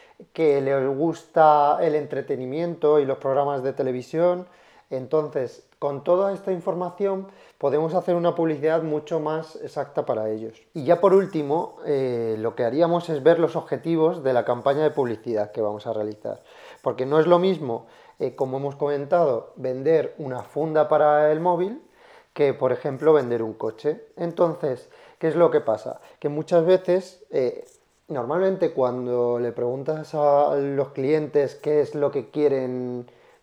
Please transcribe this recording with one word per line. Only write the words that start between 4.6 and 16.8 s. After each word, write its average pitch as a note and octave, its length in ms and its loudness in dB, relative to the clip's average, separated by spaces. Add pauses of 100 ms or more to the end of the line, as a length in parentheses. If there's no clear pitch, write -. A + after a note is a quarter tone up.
Entonces, C3+ 800 -4 (120)
con C#3+ 240 -4
toda F#3+ 300 2
esta G3 180 -6
información F#3 760 -4 (300)
podemos D3+ 360 0
hacer F3 220 0
una E3+ 200 0
publicidad D#3+ 480 0
mucho D3+ 360 -4
más D#3 440 -6
exacta C#3 420 -6
para A2 240 -2
ellos. A2 320 -8 (120)
Y D#3 100 -8
ya E3+ 180 4
por F#3+ 120 6
último, D#3+ 720 0
eh, B2 540 -2
lo A2 160 -4
que B2+ 80 -2
haríamos E3 460 0
es C#3+ 140 -4
ver E3 160 6
los E3 160 0
objetivos D#3+ 680 -2
de C3 100 0
la A#2+ 120 2
campaña C3+ 380 0
de D3+ 80 2
publicidad A#2 600 -2
que A#2+ 100 -6
vamos G#2 260 -6
a A#2 60 -4
realizar. G#2+ 500 -8 (380)